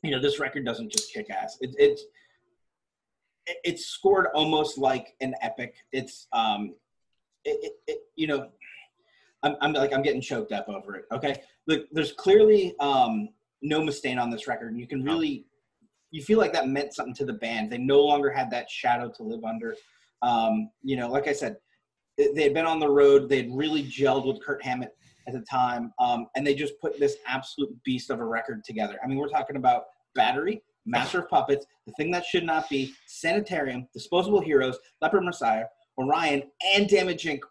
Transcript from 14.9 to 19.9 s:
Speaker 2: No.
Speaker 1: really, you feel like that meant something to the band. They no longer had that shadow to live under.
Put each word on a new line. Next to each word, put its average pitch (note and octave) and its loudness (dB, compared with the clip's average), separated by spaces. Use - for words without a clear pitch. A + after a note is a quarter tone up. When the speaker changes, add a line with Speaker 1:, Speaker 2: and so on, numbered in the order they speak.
Speaker 2:
No. D3 0
Speaker 1:
really, D3+ -2
you D#3 -12
feel G#3+ 4
like D#3+ 2
that - 0
meant C#3 -2
something B2+ -8
to C#3 -4
the B2 -6
band. A2 -4
They A#2+ -6
no C#3 6
longer C#3+ 4
had B2 -2
that A#2+ -6
shadow A#2+ -2
to A#2 -14
live A2+ -8
under. A2+ -8